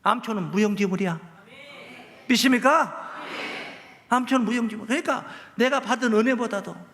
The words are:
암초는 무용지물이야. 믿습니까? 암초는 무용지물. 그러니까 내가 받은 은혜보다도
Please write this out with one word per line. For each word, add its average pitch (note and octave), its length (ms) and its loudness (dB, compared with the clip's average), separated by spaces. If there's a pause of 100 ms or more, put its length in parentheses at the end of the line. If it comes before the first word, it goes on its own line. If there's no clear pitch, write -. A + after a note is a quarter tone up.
암초는 G#3 480 -2
무용지물이야. F#3 680 0 (1040)
믿습니까? B3+ 720 4 (1080)
암초는 B3 360 2
무용지물. A3 440 -2
그러니까 D4 360 -2 (300)
내가 C4 260 2
받은 A#3+ 320 0
은혜보다도 G#3+ 640 0 (180)